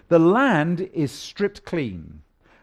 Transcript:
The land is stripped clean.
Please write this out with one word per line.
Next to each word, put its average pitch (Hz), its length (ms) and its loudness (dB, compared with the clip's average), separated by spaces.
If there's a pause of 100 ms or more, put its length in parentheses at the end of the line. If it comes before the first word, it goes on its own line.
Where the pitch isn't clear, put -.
The 170 100 6
land 175 600 2 (120)
is 147 200 -4
stripped - 520 -8
clean. 87 580 -8 (400)